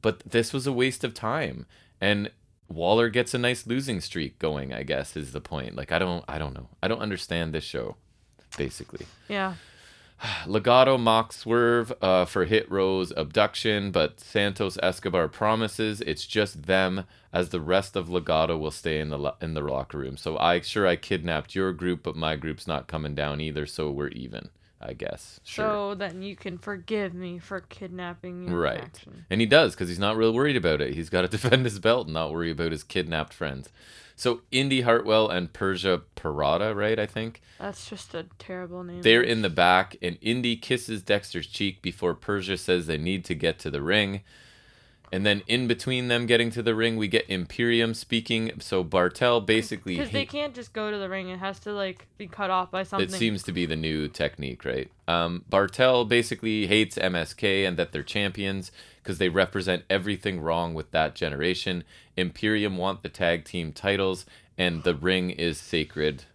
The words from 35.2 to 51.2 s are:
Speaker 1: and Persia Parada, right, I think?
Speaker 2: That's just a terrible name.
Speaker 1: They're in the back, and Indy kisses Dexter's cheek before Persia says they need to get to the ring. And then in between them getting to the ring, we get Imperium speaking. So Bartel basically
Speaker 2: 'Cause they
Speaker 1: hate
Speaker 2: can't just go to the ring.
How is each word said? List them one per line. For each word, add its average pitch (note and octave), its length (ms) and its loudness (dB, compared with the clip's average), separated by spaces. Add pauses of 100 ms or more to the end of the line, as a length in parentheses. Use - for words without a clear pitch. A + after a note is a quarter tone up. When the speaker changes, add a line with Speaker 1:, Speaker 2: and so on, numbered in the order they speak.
Speaker 1:
and F2 240 -2
Persia F#2 480 2 (160)
Parada, D#2+ 580 0
right, G#2+ 240 0
I G#2+ 60 0
think? A2 380 -8 (160)
Speaker 2:
That's - 320 -12
just - 240 -16
a B3+ 100 -8 (140)
terrible F3+ 440 -12
name. F3 200 -12
Speaker 1:
They're A#2+ 180 8
in A#2 220 2
the F#2+ 80 2
back, F2+ 500 6
and F2 220 -4
Indy A#2+ 340 0
kisses A2+ 460 -4
Dexter's G2+ 440 -2
cheek G2 360 -2
before F2 320 -2
Persia G2 420 -2
says F2+ 300 0
they D#2+ 100 -2
need F2+ 300 -2
to F2+ 80 -2
get D#2 240 -2
to - 120 -6
the C#2+ 120 -4
ring. G2 400 0 (880)
And F#2+ 120 -2
then G3 220 4
in B2+ 220 2
between B2 400 0
them A#2+ 180 2
getting A#2 240 4
to A2+ 140 -6
the A2+ 100 2
ring, A2+ 220 2
we G#2+ 100 0
get - 240 0
Imperium A2+ 640 0
speaking. A2+ 640 -2
So F#2+ 240 0
Bartel F#2+ 580 4
basically A2 560 0
Speaker 2:
'Cause G#2 140 -2
they C#4 100 0
Speaker 1:
hate - 100 -6
Speaker 2:
can't D4 240 -6
just A#3+ 180 -16
go G#3+ 180 -6
to G#3 80 -6
the G3 100 -6
ring. F#3 200 -8